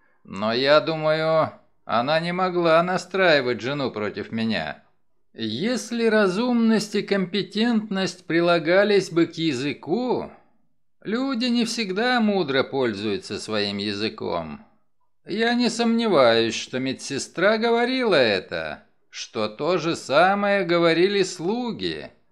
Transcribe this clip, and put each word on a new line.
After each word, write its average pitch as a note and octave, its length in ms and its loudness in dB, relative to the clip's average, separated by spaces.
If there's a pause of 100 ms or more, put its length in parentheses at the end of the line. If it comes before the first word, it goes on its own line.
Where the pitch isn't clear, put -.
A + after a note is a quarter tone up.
(240)
Но, G#2+ 300 -4
я C#3 260 6
думаю, D#3 720 0 (320)
она C3 360 0
не E3+ 120 -4
могла F3 520 2
настраивать E3+ 760 2
жену C3+ 280 -2
против G#2 420 -6
меня». G#2+ 520 -4 (540)
Если G#3+ 680 -4
разумность A3 880 2
и G3+ 60 -2
компетентность G3+ 1200 -2
прилагались F3 840 2
бы E3 140 4
к - 80 -8
языку, D3+ 1000 -4 (720)
люди B3+ 460 -2
не A#3+ 180 0
всегда A3+ 560 -2
мудро E3+ 420 2
пользуются G#2+ 760 -2
своим G2+ 380 -2
языком. G2+ 880 -6 (600)
Я A3+ 280 -2
не A#3+ 160 2
сомневаюсь, F3 840 2
что - 240 -6
медсестра C3+ 800 -2
говорила A#3 580 0
это, F2+ 720 0 (240)
что - 400 -6
то D3+ 280 -2
же D#3 200 -2
самое G3 680 2
говорили F3 580 2
слуги. E3 880 -4 (200)